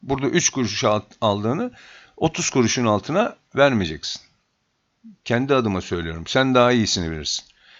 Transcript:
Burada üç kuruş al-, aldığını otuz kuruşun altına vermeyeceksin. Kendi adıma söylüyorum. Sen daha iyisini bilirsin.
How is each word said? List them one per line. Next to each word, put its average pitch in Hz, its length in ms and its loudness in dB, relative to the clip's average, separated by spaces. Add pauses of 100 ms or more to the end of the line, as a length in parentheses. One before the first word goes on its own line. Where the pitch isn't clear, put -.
Burada 135 260 -4
üç - 220 2
kuruş 113 340 -2
al-, 107 180 2 (200)
aldığını 113 500 -2 (460)
otuz - 320 -2
kuruşun 123 360 2
altına 147 500 0 (200)
vermeyeceksin. 107 640 0 (1040)
Kendi 135 300 0
adıma 104 260 0
söylüyorum. 82 460 -6
Sen 131 280 2
daha 123 160 6
iyisini 98 400 0
bilirsin. 76 340 -6 (340)